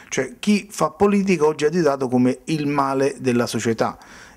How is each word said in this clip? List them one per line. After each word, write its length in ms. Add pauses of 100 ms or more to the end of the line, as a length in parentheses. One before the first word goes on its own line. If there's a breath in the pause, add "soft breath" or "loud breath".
Cioè, 300
chi 320
fa 200
politica 540
oggi 200
è 40
additato 400
come 360
il 220
male 540
della 260
società. 520 (380 loud breath)